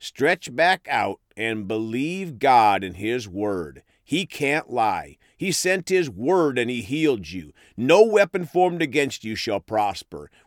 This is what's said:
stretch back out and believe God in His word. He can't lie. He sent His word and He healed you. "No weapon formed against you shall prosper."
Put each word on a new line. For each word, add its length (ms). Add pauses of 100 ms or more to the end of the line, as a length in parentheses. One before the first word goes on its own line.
stretch 560
back 340
out 300 (160)
and 320
believe 720
God 420
in 120
His 340
word. 560 (180)
He 240
can't 440
lie. 460 (200)
He 160
sent 360
His 200
word 500
and 120
He 120
healed 460
you. 240 (240)
"No 260
weapon 440
formed 340
against 440
you 100
shall 260
prosper." 680 (160)